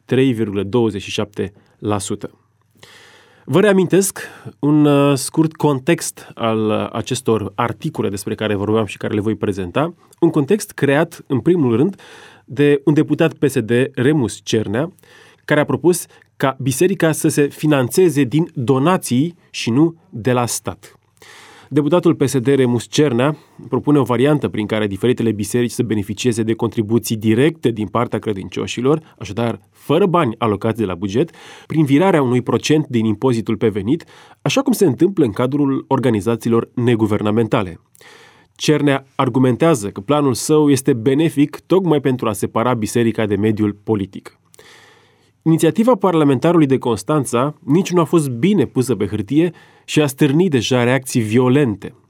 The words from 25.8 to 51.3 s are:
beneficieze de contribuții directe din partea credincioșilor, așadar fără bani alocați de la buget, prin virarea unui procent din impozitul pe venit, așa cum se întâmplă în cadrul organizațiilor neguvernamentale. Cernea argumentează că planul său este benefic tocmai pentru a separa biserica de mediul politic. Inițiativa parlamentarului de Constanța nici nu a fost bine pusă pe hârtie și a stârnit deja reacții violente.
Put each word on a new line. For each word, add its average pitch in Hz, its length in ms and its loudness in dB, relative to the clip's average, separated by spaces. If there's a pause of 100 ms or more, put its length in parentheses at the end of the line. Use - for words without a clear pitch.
beneficieze 110 600 -2
de 110 120 -2
contribuții 113 640 -2
directe 117 540 0
din 110 160 -6
partea 113 320 -2
credincioșilor, 113 1000 -4
așadar 107 420 -4 (100)
fără 180 360 0
bani 160 320 0
alocați 110 400 -2
de 110 60 0
la 92 100 -4
buget, 101 360 -2 (360)
prin 156 180 0
virarea 151 380 4
unui 123 200 0
procent 147 460 0
din 113 160 0
impozitul 113 520 0
pe 113 120 0
venit, 104 360 -2 (380)
așa 240 200 0
cum 277 100 0
se 202 140 2
întâmplă 156 380 2
în 107 80 -2
cadrul 135 560 -2
organizațiilor 117 840 0
neguvernamentale. 107 1080 0 (760)
Cernea 143 600 0
argumentează 131 760 2
că 95 120 -10
planul 143 340 0
său 151 360 2
este 135 220 2
benefic 139 760 0
tocmai 170 340 2
pentru 127 280 -2
a 107 40 -2
separa 117 420 -2
biserica 113 520 -2
de 101 100 -2
mediul 104 480 0
politic. - 520 -6 (1080)
Inițiativa 165 500 2
parlamentarului 160 720 2
de 131 120 2
Constanța 127 760 -2 (100)
nici 170 280 0
nu 175 80 2
a 160 40 4
fost 147 240 0
bine 135 380 0
pusă 123 280 -2
pe 101 120 -4
hârtie 135 460 -2 (320)
și - 160 0
a 151 60 2
stârnit 151 440 2
deja 123 340 0
reacții 127 360 0
violente. 123 760 0 (160)